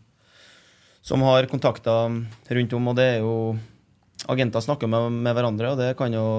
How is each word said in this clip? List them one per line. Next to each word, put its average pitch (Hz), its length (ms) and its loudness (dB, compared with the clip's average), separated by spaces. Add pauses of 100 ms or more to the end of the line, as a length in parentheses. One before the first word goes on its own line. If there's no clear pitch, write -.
(1040)
som - 200 0
har 131 240 4
kontaktet 117 800 0 (240)
rundt 123 240 0
om, 123 160 -2
og 120 80 0
det 127 200 4
er - 40 0
jo, 113 380 -2 (680)
agenter 123 320 0
snakker 139 280 -2
med, 117 240 0
med 120 240 0
hverandre, 120 360 0
og 139 60 -2
det 123 180 0
kan 123 160 -2
jo 110 120 0 (140)